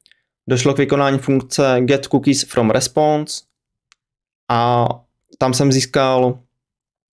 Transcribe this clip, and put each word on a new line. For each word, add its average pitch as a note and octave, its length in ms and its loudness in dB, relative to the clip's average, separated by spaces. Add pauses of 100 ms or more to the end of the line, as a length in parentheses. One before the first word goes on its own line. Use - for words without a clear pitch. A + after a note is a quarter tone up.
(500)
došlo B2+ 240 0
k C#3 40 -4
vykonání C#3 420 0
funkce C3+ 600 0
get C3+ 240 0
cookies - 380 0
from A2+ 260 0
response D3+ 760 -2 (1080)
a A#2+ 360 0 (500)
tam C3 160 0
jsem C#3 180 2
získal, C3 680 0 (720)